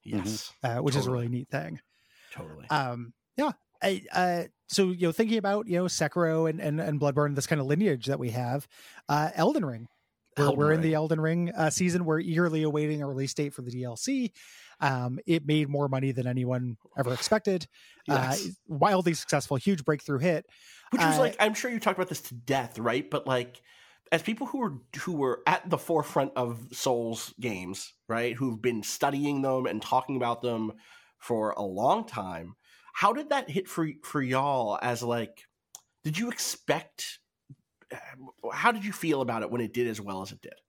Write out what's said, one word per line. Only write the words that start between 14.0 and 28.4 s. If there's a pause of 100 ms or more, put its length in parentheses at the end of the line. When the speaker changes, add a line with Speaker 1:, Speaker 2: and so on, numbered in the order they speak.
Speaker 2:
Um,
it
made
more
money
than
anyone (180)
ever
expected. (420)
Speaker 1:
Yes.
Speaker 2:
Uh, (200)
wildly
successful,
huge
breakthrough
hit. (440)
Speaker 1:
Which
was
Speaker 2:
Uh,
Speaker 1:
like,
I'm
sure
you
talked
about
this
to
death,
right?
But,
like, (500)
as
people
who
were, (220)
who
were
at
the
forefront
of
Souls
games, (160)
right,
who've